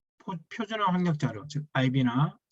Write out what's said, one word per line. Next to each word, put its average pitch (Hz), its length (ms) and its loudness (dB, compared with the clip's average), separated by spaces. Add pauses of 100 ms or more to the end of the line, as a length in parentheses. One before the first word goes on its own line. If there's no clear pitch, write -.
(200)
포-, 180 180 -10 (180)
표준화 214 380 -2
학력 180 240 2
자료, 107 300 -4
즉 147 260 -6
아이비나 131 640 2 (140)